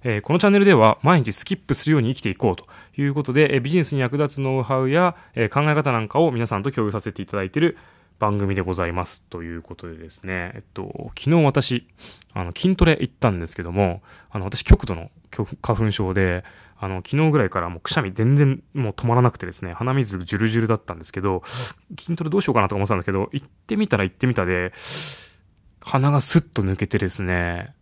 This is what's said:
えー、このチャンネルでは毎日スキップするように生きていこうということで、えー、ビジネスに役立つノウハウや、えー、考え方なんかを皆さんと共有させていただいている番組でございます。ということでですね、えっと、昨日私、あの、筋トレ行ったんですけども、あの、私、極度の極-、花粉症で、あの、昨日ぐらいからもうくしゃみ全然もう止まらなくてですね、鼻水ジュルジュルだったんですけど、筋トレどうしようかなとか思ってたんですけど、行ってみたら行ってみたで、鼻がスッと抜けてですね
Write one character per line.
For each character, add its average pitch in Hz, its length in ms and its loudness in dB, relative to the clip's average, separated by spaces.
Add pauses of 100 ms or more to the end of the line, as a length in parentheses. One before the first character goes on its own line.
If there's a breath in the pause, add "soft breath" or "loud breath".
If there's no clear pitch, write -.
え 107 140 0
ー、 - 20 -6
こ - 100 -6
の 170 80 2
チ 208 60 4
ャ 196 60 6
ン - 20 6
ネ 202 60 6
ル 196 40 6
で 196 100 8
は 110 300 8
毎 165 160 6
日 113 140 0
ス - 100 -6
キ 196 120 -4
ッ - 60 -16
プ - 120 -4
す - 140 -4
る 151 40 2
よ 156 60 4
う 127 40 2
に 117 120 0
生 - 60 -8
き - 20 -16
て 107 80 -4
い 92 80 -4
こ 101 160 2
う - 20 -2
と - 100 -20 (320 loud breath)
い 143 60 -2
う 139 100 0
こ 147 100 -2
と 127 100 -4
で、 143 220 4
え - 20 4
ー、 123 40 2
ビ 135 100 -4
ジ 180 40 0
ネ 170 80 4
ス - 80 -4
に 143 80 -2
役 127 160 -2
立 147 200 0
つ 139 60 -6
ノ 131 200 0
ウ - 20 -2
ハ 131 160 0
ウ 131 100 0
や、 175 280 2 (180 loud breath)
え 117 120 2
ー、 - 20 -2
考 147 200 2
え 151 60 2
方 143 160 0
な 117 80 2
ん 107 80 -4
か 147 140 0
を 160 100 4
皆 117 160 -2
さ 107 100 -2
ん 95 60 -4
と 135 80 -2
共 113 140 -2
有 101 80 -2
さ 107 80 -4
せ 104 100 -8
て 101 100 -12
い 92 40 -8
た - 100 -10
だ 98 80 -2
い 92 60 -6
て 151 100 -4
い - 20 4
る 165 160 2 (420 soft breath)
番 104 180 0
組 98 180 0
で 95 60 0
ご 90 120 -2
ざ 87 140 -2
い 85 60 -6
ま 87 120 -4
す。 - 240 -16
と 87 140 -12
い 85 100 -12
う 82 80 -12
こ - 140 -18
と 87 140 -16
で 82 80 -16
で 80 140 -18
す - 140 -18
ね、 92 300 -8
え - 40 -14
っ - 20 -18 (120)
と、 - 440 -12
昨 - 120 -2
日 165 140 6
私、 131 460 0 (440 loud breath)
あ 92 120 -6
の、 87 100 -10
筋 185 220 0
ト 175 80 6
レ 160 160 4
行 123 100 -6
っ - 20 -20
た 120 180 0
ん 87 100 -4
で 82 60 -8
す - 80 -12
け 90 80 -8
ど 85 100 -8
も、 92 280 0 (280 loud breath)
あ 107 100 -8
の、 92 60 -6
私、 - 180 -4
極 - 220 6
度 92 100 -6
の 82 140 -12 (220)
極-、 - 300 -8
花 107 180 0
粉 110 120 0
症 92 220 -2
で、 92 300 0 (380 loud breath)
あ 98 80 -8
の、 92 80 -6
昨 139 240 -2
日 160 100 4
ぐ 151 60 2
ら 113 80 2
い 90 40 -4
か 92 120 -2
ら 85 80 -4
も 87 80 -10
う - 20 -14
く - 100 -10
し - 80 -2
ゃ 151 40 0
み 95 120 -4
全 113 220 2
然 135 260 2 (120)
も 120 160 -4
う - 20 -6
止 - 160 -4
ま 117 80 2
ら 127 60 4
な 123 100 4
く - 60 -20
て - 80 -10
で 90 80 -10
す - 100 -12
ね、 87 80 -8
鼻 117 220 -4
水 98 320 -2
ジ 101 100 -6
ュ 98 40 -2
ル 110 100 2
ジ 113 100 0
ュ - 40 2
ル 110 40 -2
だ 113 80 2
っ - 80 -8
た - 100 -12
ん 82 60 -14
で 80 60 -16
す - 80 -12
け 95 80 -6
ど、 92 220 -2 (540 loud breath)
筋 170 200 -6
ト 160 80 -6
レ 151 40 -4
ど 185 80 0
う 196 40 2
し - 60 -2
よ 147 40 0
う 117 40 0
か 113 60 6
な 95 60 2
と 101 80 -2
か - 0 -
思 98 100 0
っ - 20 -6
て - 20 -6
た 107 60 2
ん - 40 -2
で 87 40 -6
す - 20 -6
け 95 80 -2
ど、 95 180 -2
行 139 120 -6
っ - 40 -20
て - 300 -8
み 208 100 0
た - 80 2
ら 98 80 2
行 92 80 -2
っ - 40 -20
て 127 120 0
み 123 80 0
た 92 100 0
で、 90 280 -2 (1080 loud breath)
鼻 139 300 2
が 143 80 4
ス 160 200 4
ッ - 20 4
と - 200 -4
抜 95 140 0
け 101 120 -4
て 107 100 -2
で 98 100 0
す 95 160 -4
ね 87 580 -4